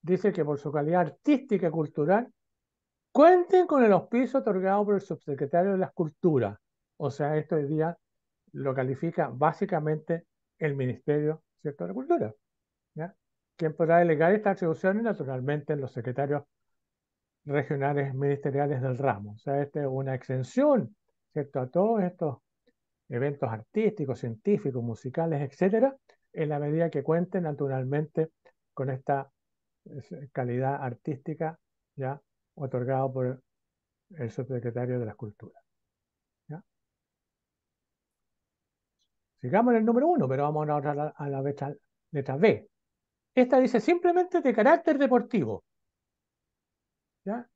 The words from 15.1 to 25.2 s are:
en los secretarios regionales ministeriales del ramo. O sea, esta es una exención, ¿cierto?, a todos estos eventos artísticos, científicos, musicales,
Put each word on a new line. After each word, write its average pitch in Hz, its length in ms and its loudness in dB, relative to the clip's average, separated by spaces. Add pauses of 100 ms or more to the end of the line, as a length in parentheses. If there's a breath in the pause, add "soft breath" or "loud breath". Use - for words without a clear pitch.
en 147 80 -2
los 131 120 -8
secretarios 139 520 -4 (1000)
regionales 143 680 -2
ministeriales 143 680 0
del 127 160 -2
ramo. 107 360 -2
O 110 60 -18
sea, 139 220 -2
esta 143 200 -4
es 143 80 -2
una 131 260 -4
exención, 139 840 0 (360)
¿cierto?, 143 280 -6
a 127 80 -4
todos 208 340 0
estos 175 360 -4 (680)
eventos 135 420 -4
artísticos, 135 680 -4
científicos, 127 640 -2
musicales, 139 600 -4